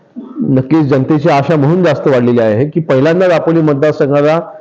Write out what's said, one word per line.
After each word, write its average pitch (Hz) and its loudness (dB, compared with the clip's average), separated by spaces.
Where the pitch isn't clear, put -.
नक्कीच 139 0
जनतेची 143 0
आशा 143 0
म्हणून 156 2
जास्त 156 0
वाढलेली 123 2
आहे 113 0
की 170 -4
पहिल्यांदा 160 0
दापोली 165 0
मतदारसंघाला, 147 0